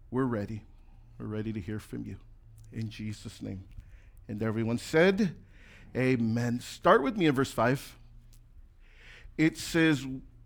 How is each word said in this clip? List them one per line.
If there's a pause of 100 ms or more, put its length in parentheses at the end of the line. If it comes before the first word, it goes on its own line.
we're
ready. (560)
We're
ready
to
hear
from
you. (560)
In
Jesus'
name. (640)
And
everyone
said, (600)
"Amen."
Start
with
me
in
verse
five. (1400)
It
says, (400)